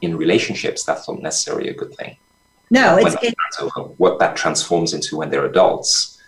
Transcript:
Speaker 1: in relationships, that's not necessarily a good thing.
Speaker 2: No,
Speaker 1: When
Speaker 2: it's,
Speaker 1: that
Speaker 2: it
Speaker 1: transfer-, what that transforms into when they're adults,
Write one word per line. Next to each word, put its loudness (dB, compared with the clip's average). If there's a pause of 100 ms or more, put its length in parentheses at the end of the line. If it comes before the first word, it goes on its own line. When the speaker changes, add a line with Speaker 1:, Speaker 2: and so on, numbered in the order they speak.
Speaker 1:
in -2
relationships, 0
that's -4
not -10
necessarily -4
a -8
good -10
thing. -12 (560)
Speaker 2:
No, 6
Speaker 1:
When 6
Speaker 2:
it's, 0
Speaker 1:
that -4
Speaker 2:
it -2 (160)
Speaker 1:
transfer-, -8 (160)
what 4
that 2
transforms 0
into -6
when -4
they're 0
adults, 2